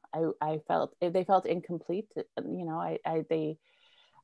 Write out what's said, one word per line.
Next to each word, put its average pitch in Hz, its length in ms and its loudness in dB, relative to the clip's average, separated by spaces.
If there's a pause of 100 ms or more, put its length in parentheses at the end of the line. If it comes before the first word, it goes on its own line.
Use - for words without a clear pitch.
(140)
I, 160 120 0 (160)
I 156 260 -2
felt, 165 320 0
they 180 240 2
felt 190 220 6
incomplete. 175 680 -2 (260)
You 180 280 -6
know, 160 140 -4
I, 165 260 -2
I, 160 240 0
they, 156 280 0 (680)